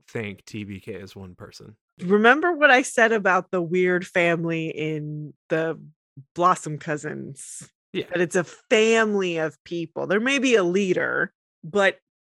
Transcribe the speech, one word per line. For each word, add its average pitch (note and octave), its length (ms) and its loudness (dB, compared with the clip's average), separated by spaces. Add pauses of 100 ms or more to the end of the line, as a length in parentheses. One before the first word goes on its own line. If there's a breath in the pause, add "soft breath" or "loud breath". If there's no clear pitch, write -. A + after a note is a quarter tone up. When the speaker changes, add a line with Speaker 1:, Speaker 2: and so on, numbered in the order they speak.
Speaker 1:
think G#2 360 -10
T G#2 200 -10
B G2 160 -12
K A2+ 140 -14
is F#2+ 220 -16
one F#2 180 -16
person. - 420 -20 (260)
Speaker 2:
Remember A#3+ 520 4
what C#4+ 160 4
I B3+ 120 6
said A3+ 300 2
about F#3+ 380 0
the F#3 100 -2
weird F3+ 460 0
family E3 640 0
in D3+ 640 -8 (160)
the D#3+ 280 -4 (560)
Blossom F3 440 0
Cousins? C#3+ 920 -10 (220)
Speaker 1:
Yeah. - 180 -4
Speaker 2:
That F3 100 -2
it's F3 160 0
a F3 80 0
family A3 920 2
of D#3 260 -4
people. D#3+ 420 -8
There F#3+ 140 0
may C4+ 180 0
be B3 160 2
a G3 100 4
leader, E3+ 680 0 (320)
but F#3+ 340 0 (240)